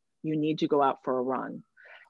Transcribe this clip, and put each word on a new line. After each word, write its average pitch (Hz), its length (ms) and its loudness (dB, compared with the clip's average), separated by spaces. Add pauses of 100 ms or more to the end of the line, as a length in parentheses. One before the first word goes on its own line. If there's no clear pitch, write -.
(240)
You 156 120 -2
need 156 240 0
to 160 80 0
go 143 140 4
out 139 220 2
for 127 140 -2
a 127 60 0
run." 123 400 -4 (460)